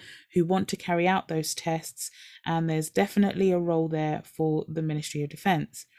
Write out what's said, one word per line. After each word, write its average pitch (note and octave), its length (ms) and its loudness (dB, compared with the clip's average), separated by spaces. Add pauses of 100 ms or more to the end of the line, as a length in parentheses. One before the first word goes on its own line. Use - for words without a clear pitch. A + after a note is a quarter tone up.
(340)
who F3 100 4
want F#3 240 0
to - 80 -4
carry F3 320 0
out F#3+ 200 2
those D#3+ 260 -2
tests, - 560 -6 (340)
and E3 240 0
there's D#3 220 -2
definitely G3 600 2
a F3 80 4
role E3 300 2
there D#3 360 -2
for D#3 440 -2
the D#3+ 140 -4
Ministry D3+ 400 -4
of C#3+ 80 -4
Defence. - 560 -2 (120)